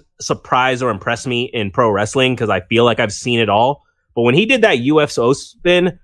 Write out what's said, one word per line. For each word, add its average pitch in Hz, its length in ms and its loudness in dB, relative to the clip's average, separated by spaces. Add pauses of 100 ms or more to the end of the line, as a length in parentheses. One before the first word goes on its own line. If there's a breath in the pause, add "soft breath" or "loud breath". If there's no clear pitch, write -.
(200)
surprise 131 640 -2
or 123 80 -2
impress 117 360 -6
me 123 260 -4
in 104 200 -6
pro 117 180 2
wrestling 120 460 0
'cause 110 120 -4
I 95 120 0
feel 113 240 0
like 117 160 0
I've 107 120 -2
seen 120 280 -4
it 107 80 0
all. 117 340 2 (320)
But 120 80 -2
when 123 140 4
he 214 100 2
did 247 160 2
that 190 160 2
U 147 220 2
F 147 180 -2
O 120 140 2
spin, 175 720 -2